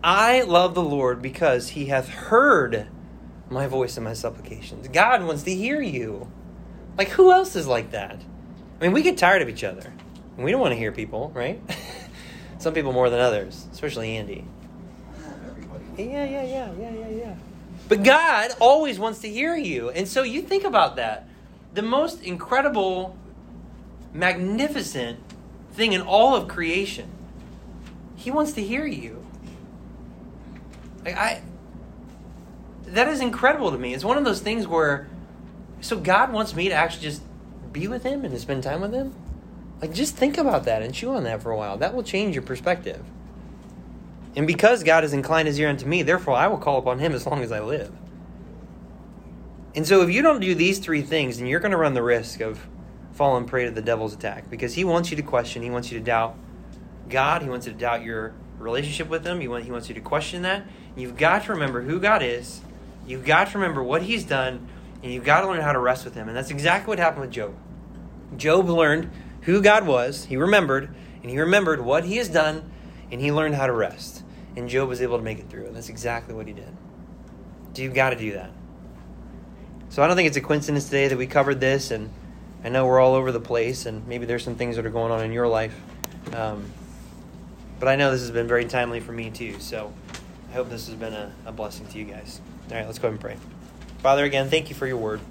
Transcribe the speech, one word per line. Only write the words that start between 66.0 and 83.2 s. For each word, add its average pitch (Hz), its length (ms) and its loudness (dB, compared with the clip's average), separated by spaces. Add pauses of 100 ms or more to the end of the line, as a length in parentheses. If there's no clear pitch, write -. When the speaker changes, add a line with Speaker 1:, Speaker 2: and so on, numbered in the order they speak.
Speaker 1:
with 120 100 -12
him. 110 120 -8
And 113 100 -6
that's 131 140 -6
exactly 175 380 2
what 202 100 -2
happened 160 220 2
with 123 100 -8
Job. 104 220 -6 (840)
Job 170 320 6
learned 165 420 4 (300)
who 190 200 4
God 208 240 8
was, 135 400 2
he 131 120 -4
remembered, 151 560 4 (280)
and 120 80 -12
he 131 80 -4
remembered 160 440 4
what 143 240 2
he 196 120 -2
has 226 120 -2
done, 156 420 2 (400)
and 120 80 -8
he 143 120 0
learned 151 240 2
how 135 120 2
to 123 60 2
rest. - 460 -4 (360)
And 120 120 -6
Job 131 220 0
was 123 120 -4
able 120 160 0
to 113 60 -2
make 110 160 -6
it - 100 -16
through, 107 180 -12
and 113 80 -12
that's 113 140 -12
exactly 117 460 -6
what 110 120 -10
he 107 60 -14
did. 110 180 -16 (1000)
So 131 80 -8
you've 131 120 -6
gotta 131 220 4
do 110 180 -6
that. 95 180 -10 (1400)
So 143 140 4
I 156 40 8
don't 180 80 6
think 175 120 6
it's 143 100 2
a 135 40 0
coincidence 147 440 0
today 139 220 2
that 135 100 2
we 127 100 -2
covered 139 320 4
this, 135 320 2
and 110 180 -6 (540)
I 117 60 -6
know 131 160 4
we're 127 140 8
all 131 160 8
over 131 160 2